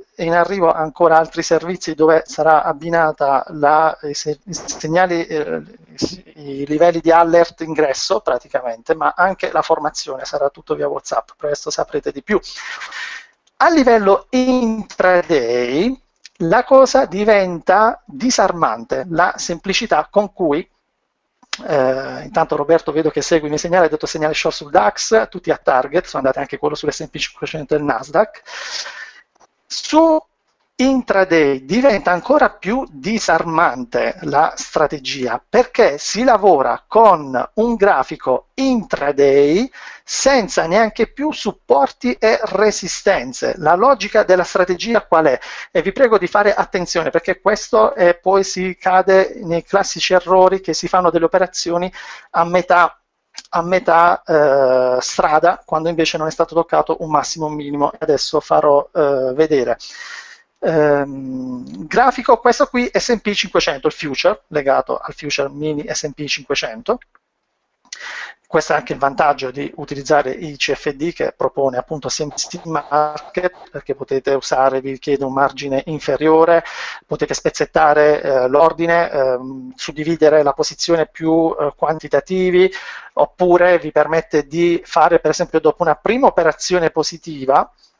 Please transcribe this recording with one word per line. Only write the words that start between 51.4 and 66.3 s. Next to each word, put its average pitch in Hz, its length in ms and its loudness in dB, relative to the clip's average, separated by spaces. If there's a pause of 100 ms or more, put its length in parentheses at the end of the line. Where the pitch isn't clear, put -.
a 170 120 2
metà, 175 560 2 (480)
a 170 140 -2
metà, 170 600 2
eh, 131 800 2
strada, 170 640 2
quando 160 240 -4
invece 165 300 -2
non 156 80 -2
è 156 40 -2
stato 160 240 -2
toccato 160 460 0
un 160 100 -10
massimo, 151 360 -2
un 151 80 -6
minimo. 147 440 -4
Adesso 151 420 0
farò, 147 520 2
eh, 139 420 0
vedere. 135 440 0 (800)
Ehm, 139 1300 -2
grafico, 247 520 2
questo 247 280 2
qui 247 240 -2
S - 200 -2
and 226 100 0
P 208 120 -4
cinquecento, 165 560 -2
il 151 40 0
future, 165 560 -4
legato 135 480 0
al - 160 -12
future 143 380 -6
mini 147 360 -6
S - 180 -6
and 147 100 -10
P 151 120 -10
cinquecento. 139 720 -6 (1500)